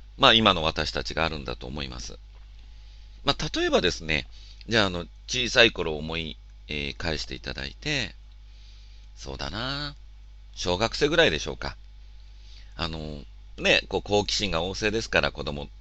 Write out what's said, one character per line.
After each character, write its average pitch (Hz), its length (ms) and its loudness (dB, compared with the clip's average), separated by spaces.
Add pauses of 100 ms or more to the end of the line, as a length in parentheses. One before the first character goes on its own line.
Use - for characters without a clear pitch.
(180)
ま 131 100 10
あ、 117 60 10
今 110 180 10
の 82 120 4
私 80 260 2
た 71 140 -2
ち - 100 -6
が 78 100 2
あ 80 40 4
る 78 100 -4
ん 69 60 -8
だ 64 100 -4
と 62 140 -10
思 71 160 -6
い 65 40 -8
ま 60 120 -10
す。 - 180 -12 (1080)
ま 139 140 4
あ、 156 200 -2
例 339 80 2
え 349 40 2
ば 262 100 6
で 85 120 2
す - 100 -8
ね、 78 240 0 (420)
じ 113 80 2
ゃ 110 60 8
あ、 98 40 6
あ 92 40 2
の、 87 160 -4 (220)
小 123 200 0
さ 123 140 8
い 117 80 10
頃 82 220 -2
を 76 60 -2
思 78 180 -4
い、 80 200 -6 (300)
え 73 240 -4
ー、 - 60 -10
返 80 220 0
し - 60 -4
て 65 120 -8
い 62 40 -10
た 65 140 -8
だ 65 100 -8
い 69 140 -8
て、 135 360 -4 (1000)
そ 69 180 -10
う 67 40 -10
だ 69 120 -4
な、 139 440 -6 (600)
小 90 220 0
学 107 200 2
生 147 120 4
ぐ 156 80 4
ら 170 80 8
い 127 60 6
で 78 80 0
し 73 100 -4
ょ 73 40 -4
う 62 40 -6
か。 - 200 -6 (1000)
あ 82 120 -2
の、 78 340 -6 (340)
ね、 165 320 4
こ 95 100 2
う、 85 40 0
好 104 220 4
奇 - 100 -2
心 101 160 0
が 82 120 2
旺 95 120 -2
盛 107 160 0
で 113 100 0
す - 80 -6
か 90 120 4
ら、 71 100 2
子 71 140 -8
供 71 240 -6 (120)